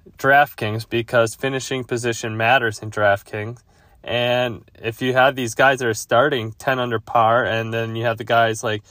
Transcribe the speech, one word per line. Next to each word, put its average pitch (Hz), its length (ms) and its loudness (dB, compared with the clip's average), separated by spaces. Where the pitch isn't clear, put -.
DraftKings 135 720 2
because 117 460 0
finishing 131 500 -4
position 117 520 -4
matters 113 440 2
in 110 100 -12
DraftKings. 104 720 -2
And 120 640 -2
if - 280 -8
you 127 100 0
have 131 240 4
these 120 180 -6
guys 135 240 2
that 127 80 -2
are 110 80 0
starting 120 580 0
ten 131 260 -4
under 120 200 -2
par, 117 460 2
and 113 280 -2
then 113 220 -4
you 117 120 -4
have 113 100 -2
the 117 80 -10
guys 113 400 2
like 107 260 -4